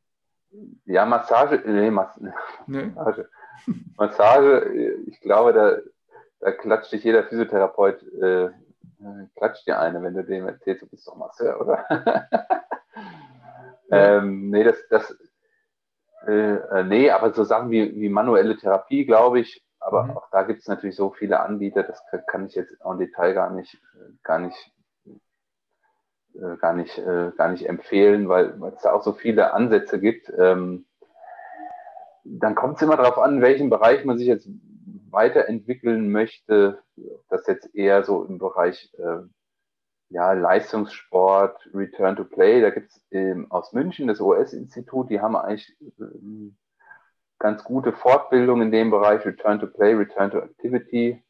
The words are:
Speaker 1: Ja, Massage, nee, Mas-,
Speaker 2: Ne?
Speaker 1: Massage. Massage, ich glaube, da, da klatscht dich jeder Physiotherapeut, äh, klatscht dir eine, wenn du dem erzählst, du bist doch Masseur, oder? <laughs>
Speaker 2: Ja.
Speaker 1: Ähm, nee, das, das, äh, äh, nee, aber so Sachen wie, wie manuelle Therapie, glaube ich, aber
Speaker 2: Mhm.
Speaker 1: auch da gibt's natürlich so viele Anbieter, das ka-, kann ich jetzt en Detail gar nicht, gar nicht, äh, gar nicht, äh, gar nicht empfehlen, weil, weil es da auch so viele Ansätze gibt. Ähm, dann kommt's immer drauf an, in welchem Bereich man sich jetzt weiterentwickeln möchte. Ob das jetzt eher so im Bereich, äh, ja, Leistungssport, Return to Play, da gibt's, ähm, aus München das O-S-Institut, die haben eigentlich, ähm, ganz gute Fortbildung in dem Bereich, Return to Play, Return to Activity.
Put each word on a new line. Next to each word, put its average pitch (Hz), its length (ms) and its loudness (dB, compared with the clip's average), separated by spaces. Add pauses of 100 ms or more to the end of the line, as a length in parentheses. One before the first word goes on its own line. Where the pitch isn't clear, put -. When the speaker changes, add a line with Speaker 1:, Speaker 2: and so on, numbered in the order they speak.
(880)
Speaker 1:
Ja, 95 200 2
Massage, 120 600 2
nee, 104 240 2
Mas-, 95 280 -4 (480)
Speaker 2:
Ne? 139 280 -10
Speaker 1:
Massage. - 340 -8 (680)
Massage, 123 1000 4 (120)
ich - 140 -16
glaube, 113 320 4
da, 107 240 4 (640)
da 98 120 -2
klatscht - 400 -2
dich 107 120 -8
jeder 113 200 4
Physiotherapeut, 101 760 0 (120)
äh, 92 340 0 (880)
klatscht - 300 -6
dir 90 120 -2
eine, 85 240 -4
wenn 90 120 -8
du 95 100 -8
dem 92 220 -8
erzählst, - 360 -8
du 98 40 -20
bist - 200 -20
doch - 100 -20
Masseur, - 440 -8
oder? - 280 -4
<laughs> - 400 -4 (1600)
Speaker 2:
Ja. 101 280 4
Speaker 1:
Ähm, 98 320 -6
nee, 104 140 2
das, 113 120 4 (140)
das, - 260 -2 (1120)
äh, 104 300 0
äh, 95 280 -4
nee, 113 260 4
aber 107 220 2
so 113 100 0
Sachen 113 280 -2
wie, 107 280 0
wie 104 120 -4
manuelle 107 480 2
Therapie, 110 480 -2
glaube 123 340 4
ich, - 240 -8 (160)
aber 95 240 -2
Speaker 2:
Mhm. 117 60 -8
Speaker 1:
auch - 200 -14
da 95 120 0
gibt's 104 260 -8
natürlich 98 280 -8
so 98 140 -2
viele 95 300 -2
Anbieter, 101 440 -4
das - 260 -14
ka-, 92 80 -8
kann 95 280 -10
ich - 80 -20
jetzt - 300 -10
en 92 140 -8
Detail 90 340 -2
gar 92 180 -2
nicht, 92 280 -14 (440)
gar 82 180 -4
nicht, - 320 -14 (1600)
äh, 87 240 -12
gar 85 160 0
nicht, 85 240 -8
äh, 87 360 -4
gar 82 140 0
nicht 87 180 -8
empfehlen, 101 640 2
weil, 90 320 2
weil - 140 -12
es - 80 -12
da 104 100 2
auch 104 100 0
so 104 120 -2
viele 107 400 0
Ansätze 107 440 0
gibt. 104 380 -2
Ähm, 90 480 0 (1400)
dann 107 300 -4
kommt's 143 280 -4
immer 151 160 4
drauf 123 180 4
an, 139 200 2
in 123 60 2
welchem 135 280 4
Bereich 117 340 4
man 123 140 -2
sich 123 80 -4
jetzt 120 200 0 (640)
weiterentwickeln 113 1040 0
möchte. 104 720 0 (160)
Ob - 320 -20
das - 160 -6
jetzt - 280 -6
eher 98 300 2
so 98 200 -2
im 95 140 -12
Bereich, 90 600 -4
äh, 85 240 -8 (880)
ja, 90 220 0
Leistungssport, 98 1400 0
Return 98 420 -4
to 104 80 -8
Play, 113 380 4
da 104 80 4
gibt's, - 280 -10 (120)
ähm, 95 400 -6
aus 90 240 -8
München 151 340 -6
das 104 140 -4
O-S-Institut, - 880 -4
die 101 100 -4
haben 107 160 -2
eigentlich, - 400 -10 (240)
ähm, 104 560 -18 (840)
ganz 107 240 -4
gute 127 300 -4
Fortbildung 123 720 2
in 110 100 0
dem 110 180 2
Bereich, 104 360 2
Return 104 340 -2
to 107 60 -6
Play, 104 280 2
Return 101 360 -2
to 98 80 -4
Activity. 120 920 -4